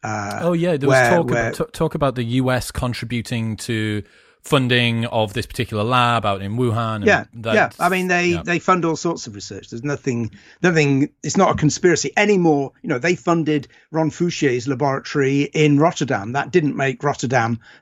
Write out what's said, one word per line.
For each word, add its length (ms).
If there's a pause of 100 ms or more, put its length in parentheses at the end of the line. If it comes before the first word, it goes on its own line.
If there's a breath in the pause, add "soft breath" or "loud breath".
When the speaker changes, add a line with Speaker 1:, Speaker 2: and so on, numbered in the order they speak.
Speaker 1:
Uh, 400
Speaker 2:
Oh, 100
yeah, 240
there 120
Speaker 1:
where, 200
Speaker 2:
was 100
talk 120
Speaker 1:
where 200
Speaker 2:
about, 40
t-, 180
talk 220
about 220
the 80
U 260
S 220
contributing 840
to 440 (400 soft breath)
funding 640
of 280
this 120
particular 380
lab 420
out 160
in 140
Wuhan. 400
And 100
Speaker 1:
Yeah, 180 (100)
Speaker 2:
that, 200
Speaker 1:
yeah. 240
I 100
mean, 200
they, 220
Speaker 2:
yeah. 120
Speaker 1:
they 160
fund 260
all 120
sorts 320
of 80
research. 340
There's 140
nothing, 480 (280 loud breath)
nothing, 500 (120)
it's 140
not 160
a 20
conspiracy 640
anymore. 560 (100)
You 60
know, 100
they 160
funded 540 (240 soft breath)
Ron 180
Fouchier's 560
laboratory 760
in 360
Rotterdam. 540
That 180
didn't 240
make 300
Rotterdam 560 (220 loud breath)